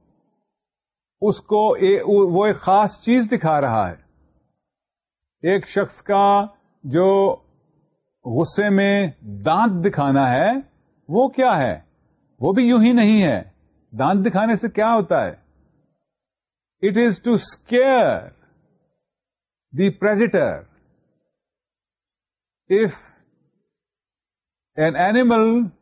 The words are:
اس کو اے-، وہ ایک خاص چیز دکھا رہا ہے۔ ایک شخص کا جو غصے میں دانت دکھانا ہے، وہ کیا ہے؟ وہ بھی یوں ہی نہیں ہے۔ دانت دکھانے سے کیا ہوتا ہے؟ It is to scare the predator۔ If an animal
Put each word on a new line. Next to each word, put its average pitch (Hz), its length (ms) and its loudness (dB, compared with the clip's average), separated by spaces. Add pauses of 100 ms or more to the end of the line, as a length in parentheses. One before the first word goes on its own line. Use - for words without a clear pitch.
(1200)
اس 202 200 -2
کو 214 300 0
اے-، 190 360 0
وہ 196 380 2
ایک 202 100 0
خاص 202 440 0
چیز 233 320 0
دکھا 156 300 0
رہا 110 280 0
ہے۔ 82 60 -14 (1500)
ایک 185 260 -2
شخص - 340 -6
کا 202 440 2 (380)
جو 190 520 2 (880)
غصے 165 440 -2
میں 196 380 2 (140)
دانت 170 640 -2
دکھانا 139 460 0
ہے، 147 180 0 (580)
وہ 226 200 0
کیا 254 300 0
ہے؟ 107 360 -6 (460)
وہ 156 140 -2
بھی 254 100 2
یوں 240 200 4
ہی 240 80 4
نہیں 214 360 2
ہے۔ 98 160 -2 (560)
دانت 190 260 0
دکھانے 220 300 -2
سے 233 140 -6
کیا 220 240 -2
ہوتا 170 320 0
ہے؟ - 180 -12 (1400)
It 202 120 -2
is 240 140 2 (180)
to 233 60 2
scare 233 880 0 (1600)
the 196 80 2 (140)
predator۔ 196 580 -2 (2000)
If 202 180 0 (1900)
an 165 300 0
animal 226 420 2 (300)